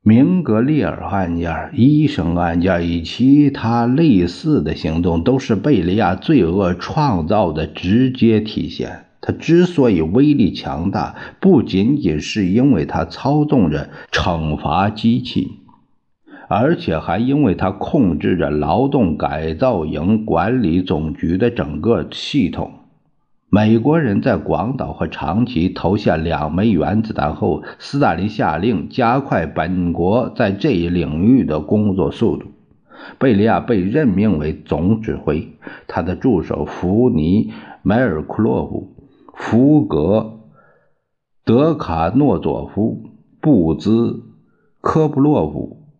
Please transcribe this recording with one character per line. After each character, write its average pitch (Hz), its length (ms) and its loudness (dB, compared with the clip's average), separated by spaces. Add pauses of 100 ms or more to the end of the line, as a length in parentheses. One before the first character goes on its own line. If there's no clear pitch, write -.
明 147 400 4
格 113 180 0
利 139 220 0
尔 82 220 -4
案 87 340 -4
件、 82 380 -6
医 147 320 4
生 85 280 -2
案 85 260 0
件 87 280 0
以 85 140 -2
其 139 480 4
他 120 340 -2
类 127 400 4
似 127 380 0
的 76 100 -4
行 82 300 -2
动， 85 200 0
都 127 140 2
是 123 180 -2
贝 104 260 2
利 90 160 0
亚 107 180 2
罪 135 280 2
恶 90 300 0
创 98 540 -2
造 104 240 0
的 78 160 -4
直 117 420 0
接 113 320 2
体 - 280 -8
现。 - 360 -12 (160)
他 - 100 -4
之 170 360 2
所 135 240 2
以 82 100 2
威 123 320 2
力 120 180 2
强 85 380 -6
大， - 260 -6 (240)
不 180 220 6
仅 101 360 0
仅 78 220 -2
是 101 280 -4
因 123 240 2
为 - 160 0
他 - 180 -4
操 147 400 -2
纵 117 240 2
着 71 220 -4 (200)
惩 80 460 -2
罚 90 320 0
机 113 320 0
器， - 380 -6 (880)
而 120 280 2
且 80 220 -4
还 85 220 -4
因 139 240 0
为 95 100 2
他 95 160 0
控 - 480 0
制 101 180 0
着 80 140 -2
劳 76 380 0
动 135 280 0
改 80 380 -4
造 95 320 0
营 90 400 -2
管 98 380 0
理 87 180 2
总 78 320 -2
局 87 240 -2
的 120 140 2
整 76 300 -6
个 107 280 0
系 - 400 -2
统。 - 220 -8 (800)
美 110 300 4
国 147 180 0
人 110 240 0
在 113 140 0
广 85 400 -2
岛 73 160 -8
和 82 160 -6
长 90 380 -2
崎 80 240 -2
投 90 260 0
下 101 220 0
两 78 360 -4
枚 101 160 2
原 90 320 0
子 - 120 -6
弹 73 200 -2
后， 90 300 -2 (160)
斯 - 180 -8
大 117 160 2
林 92 140 -4
下 95 300 -2
令 101 320 -2
加 127 320 0
快 101 240 -2
本 87 480 -2
国 95 420 0
在 107 160 0
这 131 200 -2
一 85 180 0
领 82 340 -2
域 117 220 4
的 76 160 -2
工 101 340 0
作 76 160 0
速 95 240 0
度。 73 120 -12 (720)
贝 131 140 2
利 101 120 4
亚 110 180 2
被 117 180 0
任 117 300 0
命 95 280 2
为 76 160 -4
总 90 480 -2
指 71 140 -4
挥， - 380 -4 (340)
他 - 140 -4
的 87 160 -4
助 101 260 0
手 71 220 -4
福 110 440 0
尼· 92 360 2 (380)
梅 98 120 2
尔 101 260 0
库 - 200 -4
洛 113 260 0
夫、 - 300 -10 (360)
福 135 520 4
格· 82 540 0 (1080)
德 143 280 4
卡 85 360 -2
诺 120 280 2
佐 71 300 -4
夫、 113 440 -4 (280)
布 90 340 4
兹· 110 380 0 (720)
科 156 260 2
布 135 140 0
洛 123 280 2
夫 - 380 -10 (120)